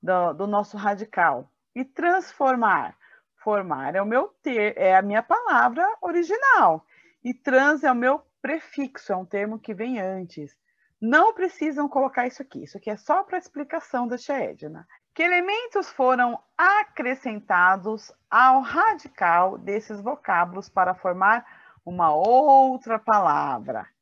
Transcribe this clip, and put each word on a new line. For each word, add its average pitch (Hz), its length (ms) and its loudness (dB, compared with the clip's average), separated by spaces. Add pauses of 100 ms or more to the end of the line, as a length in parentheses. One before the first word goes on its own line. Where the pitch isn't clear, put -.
do, 180 300 0
do 175 140 -6
nosso 208 300 -4
radical. 196 720 -2 (240)
E 254 100 -6
transformar. 254 1120 -2 (400)
Formar 170 580 -4
é 190 80 0
o 202 40 -4
meu 254 220 0 (140)
ter-, 214 340 -2
é 185 200 4
a 190 60 6
minha 208 200 0
palavra 320 640 0 (140)
original. 349 880 2 (360)
E 247 100 -6
trans 277 500 2
é 302 80 2
o 254 40 4
meu 254 280 0 (180)
prefixo, 277 720 -8
é 185 40 -2
um 185 80 -8
termo 208 340 -6
que 214 140 -14
vem 226 260 -6
antes. 185 560 -10 (460)
Não 311 320 4
precisam 311 560 -4
colocar 269 380 -2
isso 254 160 -10
aqui. - 220 -14
Isso - 120 -20
aqui - 140 -10
é 202 60 -6
só 330 260 -2
pra 370 160 -6
explicação 285 680 -8
da 240 120 -8
tia 277 200 -6
Edna. 160 480 -10 (280)
Que - 80 -4
elementos 381 680 -2
foram 247 480 0 (180)
acrescentados 220 1600 0 (180)
ao 262 300 6
radical 208 960 0
desses 202 440 -8
vocábulos 190 680 -4
para 185 260 0
formar 190 520 0 (380)
uma 175 300 0
outra 254 840 4
palavra? 147 920 -2 (140)